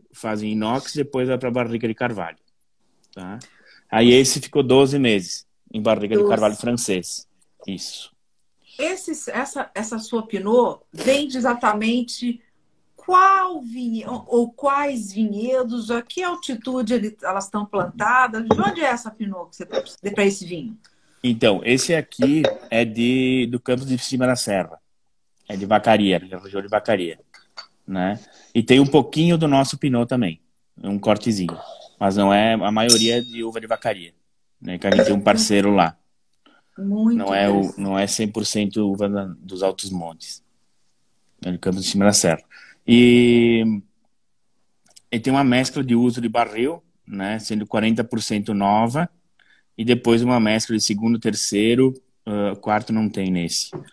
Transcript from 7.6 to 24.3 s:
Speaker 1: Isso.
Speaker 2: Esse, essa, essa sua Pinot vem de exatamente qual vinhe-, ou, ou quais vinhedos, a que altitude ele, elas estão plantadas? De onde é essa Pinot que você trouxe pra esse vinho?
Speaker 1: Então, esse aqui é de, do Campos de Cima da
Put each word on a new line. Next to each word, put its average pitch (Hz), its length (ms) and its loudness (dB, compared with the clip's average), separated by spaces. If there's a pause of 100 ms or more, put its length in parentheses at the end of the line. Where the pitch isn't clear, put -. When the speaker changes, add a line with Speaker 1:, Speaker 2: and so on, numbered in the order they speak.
Speaker 1:
Isso. - 460 -12 (680)
Speaker 2:
Esse, 320 520 -6
essa, - 440 -8
essa 220 240 -8
sua 220 280 -6
Pinot 208 540 0 (120)
vem 277 340 0
de 262 100 -8
exatamente 240 1040 -2 (560)
qual 370 680 2
vinhe-, 226 440 -8
ou, 233 220 -10
ou 240 240 0
quais 277 600 -2
vinhedos, 220 800 -2
a 240 120 -2
que 349 200 -8
altitude 254 720 -4
ele, 214 280 -4
elas 190 220 -4
estão 208 220 -6
plantadas? 220 760 -2
De 220 160 4
onde 359 200 0
é 311 40 0
essa 240 260 -2
Pinot 190 400 -10
que - 60 -20
você 175 100 -12
trouxe - 300 -8 (180)
pra 202 100 2
esse 196 200 0
vinho? 156 340 -12 (440)
Speaker 1:
Então, 113 420 2
esse 131 300 2
aqui 147 480 0 (280)
é 117 140 2
de, 123 640 0
do 123 80 -6
Campos 127 280 -4
de 131 120 -2
Cima 127 280 -2
da 127 100 2